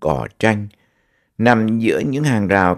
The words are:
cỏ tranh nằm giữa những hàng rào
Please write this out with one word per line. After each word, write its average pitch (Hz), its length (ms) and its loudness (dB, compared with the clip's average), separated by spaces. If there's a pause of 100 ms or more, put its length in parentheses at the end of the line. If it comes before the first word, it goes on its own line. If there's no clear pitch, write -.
cỏ 67 280 -2 (100)
tranh 104 300 -2 (680)
nằm 113 400 2
giữa 101 200 0
những 143 260 -4
hàng 110 240 0
rào 92 300 2